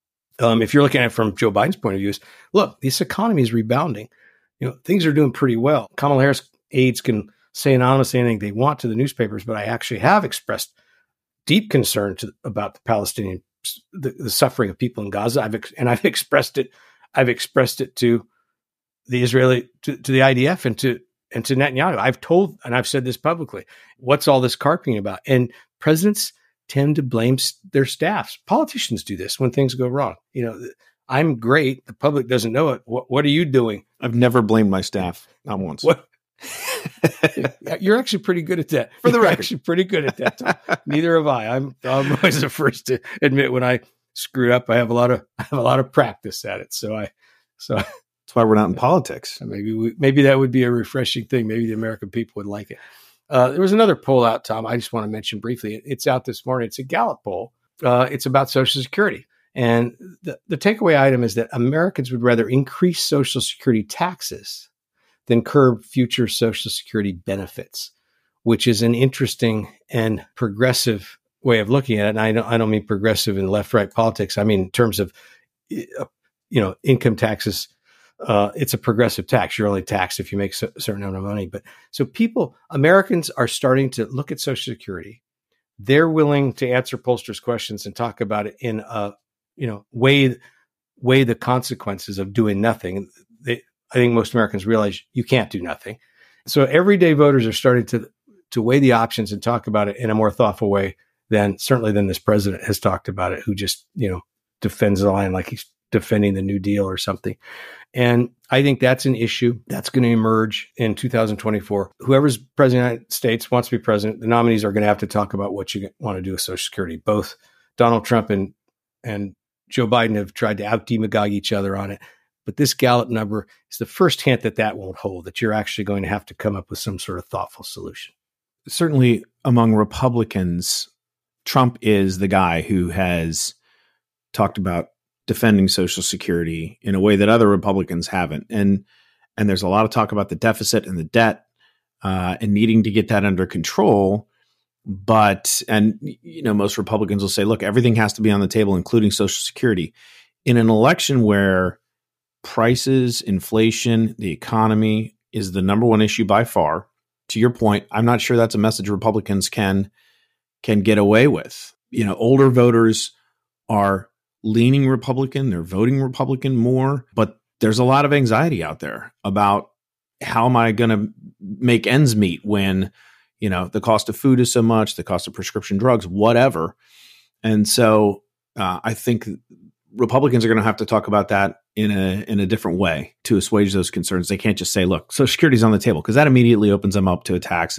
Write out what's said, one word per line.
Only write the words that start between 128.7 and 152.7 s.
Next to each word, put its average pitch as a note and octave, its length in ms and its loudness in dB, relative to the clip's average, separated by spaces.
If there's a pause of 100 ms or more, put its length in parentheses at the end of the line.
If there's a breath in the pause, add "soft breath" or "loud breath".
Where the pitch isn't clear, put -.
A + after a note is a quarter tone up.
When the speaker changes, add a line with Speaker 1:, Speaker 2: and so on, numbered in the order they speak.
Speaker 2:
among A#2 300 4
Republicans, G#2+ 1120 -2 (560)
Trump B2 360 2
is G2 380 2
the G2 100 -2
guy F2+ 320 2
who F2+ 280 0
has E2+ 640 -2 (800)
talked G2+ 260 -2
about F2+ 300 -4 (400)
defending G#2 400 4
Social F#2 340 -2
Security E2 800 -6
in G2 140 -2
a F#2 40 0
way G#2 140 4
that G2+ 140 4
other A2+ 200 6
Republicans F#2+ 600 -2
haven't. D#2 420 -6
And, G2 340 0 (520)
and G#2 120 0
there's F#2+ 140 0
a F#2+ 60 -2
lot G#2 160 4
of G#2+ 80 -2
talk A2 180 0
about G#2 180 -2
the - 60 -8
deficit A2 500 0
and F#2 140 -10
the D#2+ 60 -6
debt, A2+ 400 0 (580)
uh, F#2 380 -4
and G#2 120 -2
needing A2 300 4
to G#2+ 80 -2
get G2+ 180 0
that G2+ 160 0
under F#2 220 0
control. G2+ 800 0 (560)
But, G2+ 840 0
and, G#2+ 340 2
y-, - 200 -12
you E3 200 -18
know, G#2+ 120 0
most G2+ 220 -2
Republicans G2+ 460 -2
will G2 60 -2
say, G2 160 -2
"Look, G#2+ 180 0
everything A2+ 320 2
has A2 200 0
to - 60 -10
be G#2+ 120 4
on G2+ 80 2
the G2 80 0
table, G2+ 260 0
including G#2 380 2
Social - 280 -2
Security." F#2+ 540 -2 (500 soft breath)
In B2 120 2
an A2+ 120 4
election B2+ 540 2
where G2 560 2 (640)
prices, B2 800 0